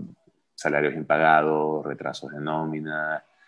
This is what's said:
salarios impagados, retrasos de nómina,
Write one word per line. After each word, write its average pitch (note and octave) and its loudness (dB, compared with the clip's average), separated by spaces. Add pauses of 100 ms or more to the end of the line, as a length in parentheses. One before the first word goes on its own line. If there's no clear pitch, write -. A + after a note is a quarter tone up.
(560)
salarios D2 0
impagados, D#2 4
retrasos C#2 -8
de D2 -10
nómina, D#2 -4 (240)